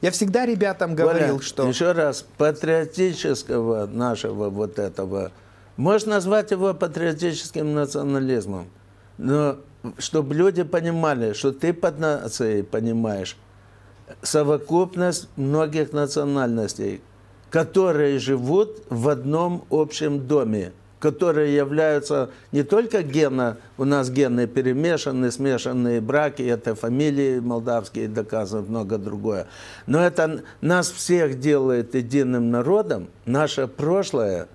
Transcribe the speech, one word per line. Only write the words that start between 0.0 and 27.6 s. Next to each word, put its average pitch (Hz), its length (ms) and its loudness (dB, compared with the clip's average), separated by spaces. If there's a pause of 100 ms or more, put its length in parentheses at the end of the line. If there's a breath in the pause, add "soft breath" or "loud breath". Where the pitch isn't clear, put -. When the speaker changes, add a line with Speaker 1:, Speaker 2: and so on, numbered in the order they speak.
Speaker 1:
Я 175 80 2
всегда 214 360 0
ребятам 190 500 0
говорил, 160 400 2
Speaker 2:
Коля, 135 60 -6
Speaker 1:
что 135 260 -2
Speaker 2:
еще 170 240 2
раз, 151 320 0 (140)
патриотического 151 1500 0
нашего 104 640 -2
вот 101 300 -4
этого, 95 500 -4 (460 soft breath)
можно 208 380 2
назвать 202 360 0
его 190 240 0
патриотическим 160 1000 -2
национализмом, 135 920 -2 (520 soft breath)
но 143 380 0 (420)
чтобы 147 360 -2
люди 175 300 2
понимали, 160 720 0
что 135 180 0
ты 160 200 0
под 165 280 -2
нацией 113 640 0
понимаешь 113 720 -2 (840 soft breath)
совокупность 165 1120 0
многих 151 560 0
национальностей, 127 1080 -2 (500)
которые 160 680 2
живут 135 720 0
в 120 180 0
одном 156 640 0
общем 147 560 -2
доме, 110 460 0 (260)
которые 151 560 2
являются 143 760 2 (220 loud breath)
не 143 100 2
только 208 400 2
генно, 131 540 0 (220 loud breath)
у 131 60 0
нас 139 260 2
гены 123 360 2
перемешаны, 131 840 0
смешанные 123 680 0
браки, 139 420 0
это 117 320 -2
фамилии 135 680 0
молдавские 117 680 -2